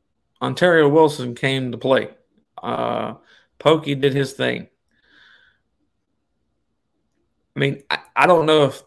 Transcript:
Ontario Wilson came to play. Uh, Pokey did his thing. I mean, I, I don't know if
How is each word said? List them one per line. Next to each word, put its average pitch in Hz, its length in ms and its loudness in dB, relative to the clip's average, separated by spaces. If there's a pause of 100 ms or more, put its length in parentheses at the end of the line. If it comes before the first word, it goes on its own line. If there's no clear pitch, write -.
(400)
Ontario 151 480 2
Wilson 143 460 2
came 131 380 -4
to 117 40 -10
play. 123 320 0 (540)
Uh, 117 520 -4 (440)
Pokey 156 360 0
did 135 200 -2
his 139 180 -4
thing. 123 360 -6 (2750)
I 139 60 -8
mean, 139 300 -4
I, - 80 -4 (180)
I 147 100 4
don't 165 200 4
know 156 180 4
if - 220 -4